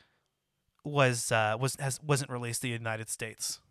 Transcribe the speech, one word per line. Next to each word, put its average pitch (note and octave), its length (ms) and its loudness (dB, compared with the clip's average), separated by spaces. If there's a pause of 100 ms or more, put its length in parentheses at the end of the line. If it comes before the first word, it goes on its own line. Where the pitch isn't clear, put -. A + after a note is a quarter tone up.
(840)
was, C3 480 4
uh, A2 280 4
was, C3 200 0
has, C3+ 220 -4
wasn't C#3+ 300 0
released A#2+ 320 -4
in B2+ 80 -2
the A#2 60 -2
United A2+ 320 -4
States. - 500 -6 (120)